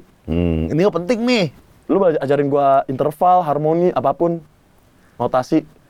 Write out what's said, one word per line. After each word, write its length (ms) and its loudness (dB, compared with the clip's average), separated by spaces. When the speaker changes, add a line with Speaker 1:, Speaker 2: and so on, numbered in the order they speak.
Speaker 1:
Hmm, 480 -2
ini 80 -2
nggak 240 0
penting 240 -2
nih. 180 0
Speaker 2:
Lu 80 2
belajar, 240 0
ajarin 240 0
gue 200 0
interval, 560 0
harmoni, 480 0
apapun, 480 -2
notasi, 480 -2